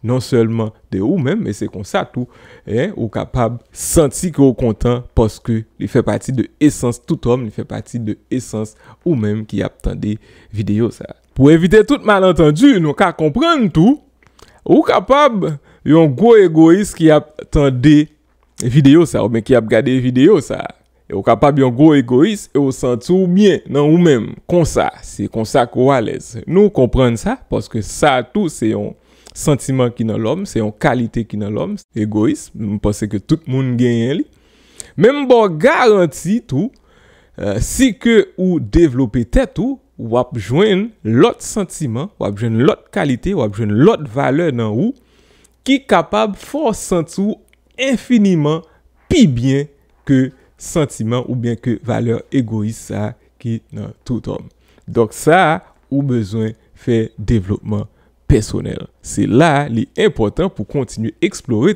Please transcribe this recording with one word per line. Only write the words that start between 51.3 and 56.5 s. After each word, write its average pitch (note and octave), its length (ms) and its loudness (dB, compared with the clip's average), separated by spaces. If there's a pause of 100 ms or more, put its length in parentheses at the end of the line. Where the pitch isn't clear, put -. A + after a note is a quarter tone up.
ke A#2 240 -4
valè A#2 380 -2 (100)
egoyis, A2 560 -4
sa G#2 260 -6 (300)
ki A2+ 160 -6 (160)
nan G#2 160 -12 (160)
tout A#2 240 -6
òm, - 140 -10 (420)
donk A2+ 300 0
sa D#3+ 460 0 (280)
ou C#3 160 -2
bezwen A2 480 -4 (240)